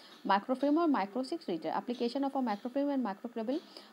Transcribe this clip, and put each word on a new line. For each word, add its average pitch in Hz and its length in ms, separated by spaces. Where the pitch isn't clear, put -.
microfilm 254 540
or 339 100
microfiche 254 600
reader। 160 340
Application 247 480
of 277 60
a 262 60
microfilm 254 540
and 247 100
microfiche 226 540